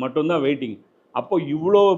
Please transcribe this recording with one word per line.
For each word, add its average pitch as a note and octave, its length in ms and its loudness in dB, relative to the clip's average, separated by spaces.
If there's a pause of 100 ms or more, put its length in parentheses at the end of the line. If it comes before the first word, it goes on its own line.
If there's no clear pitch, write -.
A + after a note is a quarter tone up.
மட்டும்தான் D3+ 420 -2
வெயிட்டிங். C3+ 320 -4 (420)
அப்போ F#3 160 -4 (180)
இவ்வளோ F#3+ 280 2 (160)